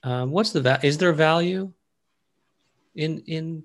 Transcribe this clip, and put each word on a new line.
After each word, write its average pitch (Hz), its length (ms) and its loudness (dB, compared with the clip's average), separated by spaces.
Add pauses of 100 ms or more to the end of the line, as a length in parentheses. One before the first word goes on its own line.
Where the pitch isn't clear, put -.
um, 127 300 -2
what's 208 200 0
the 156 80 0
va-, 131 220 2
is 147 160 2
there 180 140 4
value 170 600 2 (1200)
in, 156 260 -4
in 160 440 -8